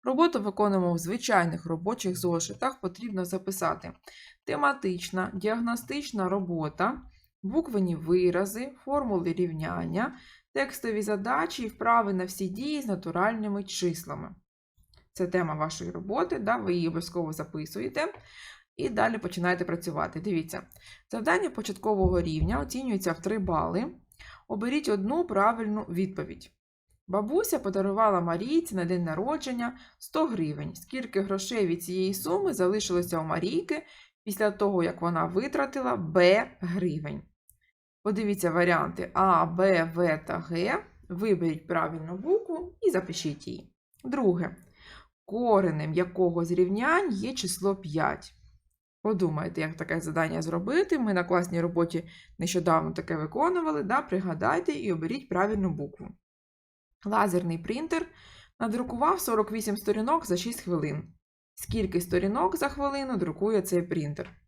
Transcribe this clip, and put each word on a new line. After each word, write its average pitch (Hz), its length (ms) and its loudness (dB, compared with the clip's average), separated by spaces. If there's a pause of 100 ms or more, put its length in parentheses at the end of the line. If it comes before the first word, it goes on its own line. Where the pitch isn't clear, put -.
Роботу 269 380 4
виконуємо 196 520 2
в 170 40 2
звичайних 170 680 0
робочих 180 520 -2
зошитах. 190 640 -2
Потрібно 190 440 -4
записати 180 680 -4 (540)
тематична, 214 880 0
діагностична 233 960 -2
робота, 180 720 -2 (420)
буквені 202 520 0
вирази, 180 760 2 (140)
формули 214 480 0
рівняння, 170 840 -2 (360)
текстові 240 480 -2
задачі 240 600 0
і 220 40 -4
вправи 226 460 2
на 185 120 0
всі 190 220 -4
дії 277 340 -4
з 254 40 -8
натуральними 202 760 0
числами. 156 720 -4 (760)
Це 185 140 -2
тема 175 260 2
вашої 160 380 -4
роботи, 247 480 -2
да, 220 180 0
ви 196 160 -2
її 175 140 2
обов'язково 165 460 -4
записуєте. 214 800 -6 (600)
І - 140 -4
далі 226 280 2
починаєте 180 480 0
працювати. 165 540 -4
Дивіться, 165 480 -4 (440)
завдання 302 380 0
початкового 190 720 2
рівня 160 380 0
оцінюється 202 520 -2
в 160 80 -4
три 214 200 -2
бали. 175 520 0 (560)
Оберіть 247 420 -2
одну 226 380 0
правильну 214 540 2
відповідь. 185 680 -4 (560)
Бабуся 262 520 0
подарувала 196 640 2
Марійці 214 540 0
на 180 100 0
день 175 180 0
народження 240 720 -2 (220)
сто 320 280 0
гривень. 156 480 -4
Скільки 240 460 -4
грошей 196 460 0
від 170 160 -2
цієї 185 300 0
суми 226 400 0
залишилося 180 680 0
у 160 40 -2
Марійки 233 600 -2 (380)
після 208 280 2
того, 196 320 2
як 175 180 -2
вона 170 240 2
витратила 254 680 0
Б 180 520 6 (120)
гривень? 156 640 -2 (800)
Подивіться 202 480 0
варіанти 170 600 2
А, 175 320 6
Б, 170 500 4
В 170 220 4
та 165 220 -6
Г. 185 440 -2 (260)
Виберіть 175 580 0
правильну 165 500 -2
букву 359 640 -2
і 415 100 6
запишіть 165 560 -2
її. - 260 -12 (300)
Друге. 233 520 2 (720)
Коренем 190 680 2
якого 175 520 2
з 165 60 -4
рівнянь 240 600 4
є 214 220 -2
число 190 420 -2
п'ять? 156 580 -2 (760)
Подумайте, 165 540 0
як 160 160 -4
таке 160 220 -2
завдання 160 420 0
зробити. 240 580 0
Ми 214 140 2
на 180 100 2
класній 175 380 2
роботі 170 460 0 (320)
нещодавно 165 520 2
таке - 240 -4
виконували. 302 680 0
Да? 254 180 2
Пригадайте 180 720 0
і 220 200 -2
оберіть 165 380 -4
правильну 190 400 2
букву. 147 380 -6 (960)
Лазерний 180 520 2
принтер 320 480 -2 (540)
надрукував 247 600 0
сорок 214 320 0
вісім 208 260 -2
сторінок 220 480 0
за 175 120 2
шість 226 240 -4
хвилин. 151 520 -4 (420)
Скільки 190 460 -2
сторінок 202 560 2
за 285 120 0
хвилину 277 480 -2
друкує 190 440 2
цей 180 200 0
принтер? 147 680 -4